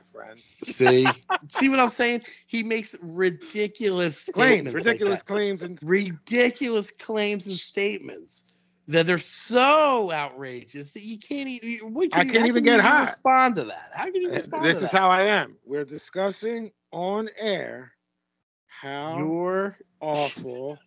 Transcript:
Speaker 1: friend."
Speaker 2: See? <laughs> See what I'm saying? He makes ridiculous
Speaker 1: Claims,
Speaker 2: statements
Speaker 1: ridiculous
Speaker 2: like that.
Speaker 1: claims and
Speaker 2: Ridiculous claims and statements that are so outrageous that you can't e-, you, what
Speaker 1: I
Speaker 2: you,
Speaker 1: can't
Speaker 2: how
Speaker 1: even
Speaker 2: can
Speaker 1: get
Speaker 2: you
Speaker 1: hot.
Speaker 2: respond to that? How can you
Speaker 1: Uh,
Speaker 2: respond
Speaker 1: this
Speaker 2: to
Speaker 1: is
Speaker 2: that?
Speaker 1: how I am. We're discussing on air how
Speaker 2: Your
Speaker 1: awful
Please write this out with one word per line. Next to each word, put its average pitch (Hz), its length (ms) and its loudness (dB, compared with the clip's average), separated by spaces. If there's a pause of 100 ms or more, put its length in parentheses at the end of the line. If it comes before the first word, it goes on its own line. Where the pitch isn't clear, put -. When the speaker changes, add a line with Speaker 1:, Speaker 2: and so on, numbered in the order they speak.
(120)
Speaker 1:
friend." 110 280 -18 (240)
Speaker 2:
See? 127 420 4 (240)
<laughs> 370 200 -4
See - 180 2
what 269 100 2
I'm 247 120 4
saying? 240 320 0 (240)
He 226 160 -4
makes 220 400 -4
ridiculous 180 1300 -2
Speaker 1:
Claims, 226 320 4 (100)
Speaker 2:
statements 180 140 -2
Speaker 1:
ridiculous 202 340 0
Speaker 2:
like - 60 -20
that. 196 60 -8
Speaker 1:
claims 202 300 -2
and 175 200 -10
Speaker 2:
Ridiculous 208 1080 0
claims 208 560 -4
and 196 80 -6
statements - 1000 -6 (360)
that 165 220 4
are 175 80 2
so 254 920 2
outrageous 135 800 -10
that 208 100 -16
you 214 160 -12
can't 277 300 -8
e-, 247 140 -10
you, 226 260 -8
what 294 240 -2
Speaker 1:
I 175 100 4
Speaker 2:
you, 262 80 -2
Speaker 1:
can't 226 120 4
Speaker 2:
how 233 40 4
Speaker 1:
even 233 180 4
Speaker 2:
can - 0 -
Speaker 1:
get 180 120 6
Speaker 2:
you - 60 8
Speaker 1:
hot. 285 200 6
Speaker 2:
respond 262 540 2
to 143 80 -2
that? 90 300 -12
How - 100 -8
can 370 180 -6
you 349 80 -2
Speaker 1:
Uh, - 40 -4
Speaker 2:
respond 311 300 -4
Speaker 1:
this 330 140 4
Speaker 2:
to - 80 -4
Speaker 1:
is - 60 -4
Speaker 2:
that? 190 60 4
Speaker 1:
how 190 120 4
I 185 120 4
am. 196 420 0
We're 143 200 -6
discussing 196 840 -6 (220)
on 196 440 -4
air 127 560 -6 (760)
how 143 500 -10
Speaker 2:
Your 180 580 -2 (240)
Speaker 1:
awful 139 880 -4